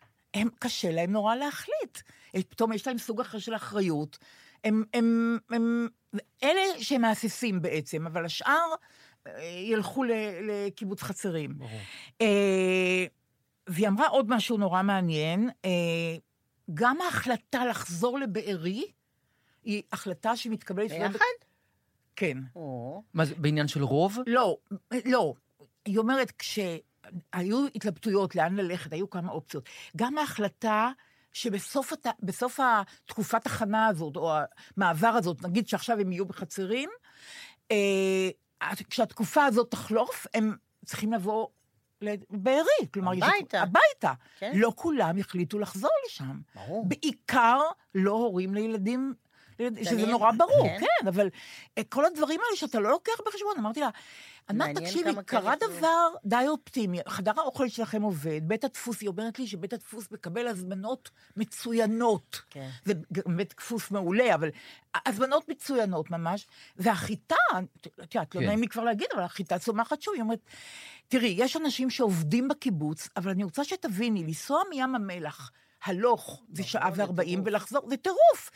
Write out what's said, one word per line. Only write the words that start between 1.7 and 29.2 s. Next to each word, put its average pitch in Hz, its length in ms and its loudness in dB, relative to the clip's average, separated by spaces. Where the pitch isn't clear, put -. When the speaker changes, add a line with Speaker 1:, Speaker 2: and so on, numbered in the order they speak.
Speaker 1:
פתאום 226 240 0
יש 208 140 -6
להם 247 120 -2
סוג 220 220 -6
אחר 220 180 -8
של 226 160 -6
אחריות. 175 640 -2
הם, 220 200 2
הם, 233 440 2
הם, 233 380 0
אלה 339 180 4
שמהססים 226 840 0
בעצם, 156 440 -4
אבל 165 180 -4
השאר, 302 460 0
אה, 107 180 -14
ילכו 208 600 -2
ל-, 233 60 0
לקיבוץ 202 600 -6
חצרים. 156 560 -6
Speaker 2:
ברור. 127 120 -12
Speaker 1:
אה, 185 840 4
והיא 185 220 2
אמרה 214 200 4
עוד 254 200 4
משהו 233 300 2
נורא 185 240 2
מעניין, 180 680 2
אה, 190 60 0
גם 247 260 2
ההחלטה 254 640 -2
לחזור 233 540 -2
לבארי, 202 680 -4
היא 208 180 -4
החלטה 220 440 -4
שמתקבלת 214 540 -6
Speaker 3:
ביחד? 196 280 -4
Speaker 1:
כן. 147 220 -2
Speaker 3:
או. 143 460 -10
Speaker 2:
מה 160 100 4
זה, 147 100 -2
בעניין 151 340 2
של 143 140 -2
רוב? 165 440 2
Speaker 1:
לא, 233 300 4
לא. 226 300 4
היא 208 140 0
אומרת, 254 400 2
כשהיו 185 1400 -4
התלבטויות 202 600 0
לאן 170 200 2
ללכת, 175 360 -4
היו 185 180 -4
כמה 180 220 -6